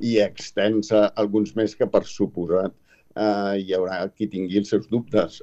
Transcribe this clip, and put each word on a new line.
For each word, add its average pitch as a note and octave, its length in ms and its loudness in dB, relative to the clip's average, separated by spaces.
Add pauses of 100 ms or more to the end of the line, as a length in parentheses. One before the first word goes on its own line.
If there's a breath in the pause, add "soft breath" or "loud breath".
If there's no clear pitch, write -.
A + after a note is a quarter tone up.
i A#2 200 2
extensa, G#2 840 2 (100)
alguns G#2+ 400 0
més A2 180 0
que, B2+ 120 0
per G2 180 2
suposat, F#2 720 -2 (420 soft breath)
eh, G2+ 460 0
hi F#2+ 100 -4
haurà F#2 300 -2 (100)
qui A2 160 -6
tingui F#2 320 -2
els G2+ 80 -2
seus - 220 -2
dubtes, G#2+ 520 -2